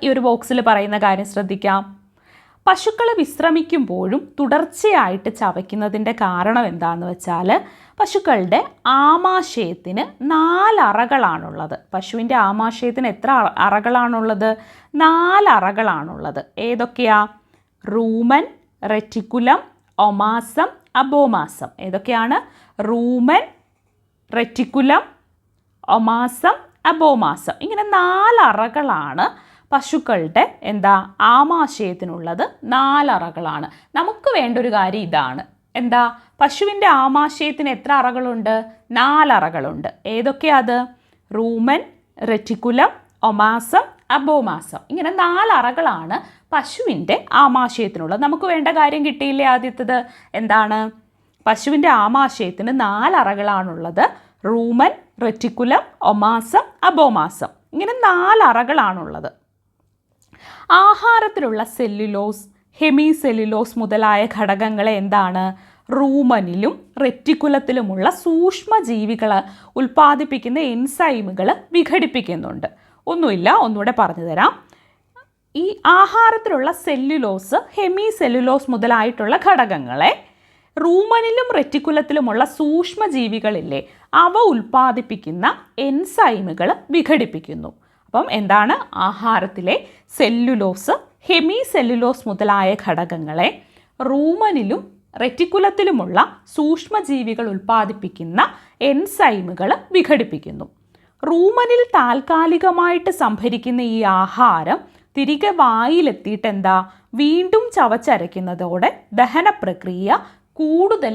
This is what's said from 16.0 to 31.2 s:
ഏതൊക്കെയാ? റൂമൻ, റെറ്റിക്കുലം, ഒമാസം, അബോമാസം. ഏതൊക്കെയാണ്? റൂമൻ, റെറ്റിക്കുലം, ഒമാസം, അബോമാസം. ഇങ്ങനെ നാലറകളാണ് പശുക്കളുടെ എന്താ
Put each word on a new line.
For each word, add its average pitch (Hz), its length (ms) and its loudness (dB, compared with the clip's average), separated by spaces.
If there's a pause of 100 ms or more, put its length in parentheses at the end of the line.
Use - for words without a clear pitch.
ഏതൊക്കെയാ? 240 500 0 (640)
റൂമൻ, 233 600 0 (380)
റെറ്റിക്കുലം, 226 800 -2 (380)
ഒമാസം, 214 680 0 (280)
അബോമാസം. 254 760 0 (160)
ഏതൊക്കെയാണ്? 226 500 -2 (520)
റൂമൻ, 247 540 2 (880)
റെറ്റിക്കുലം, 254 720 0 (840)
ഒമാസം, 240 680 0 (340)
അബോമാസം. 277 760 0
ഇങ്ങനെ 415 200 -4 (140)
നാലറകളാണ് 277 1300 2 (460)
പശുക്കളുടെ 233 720 0 (180)
എന്താ 196 320 2 (260)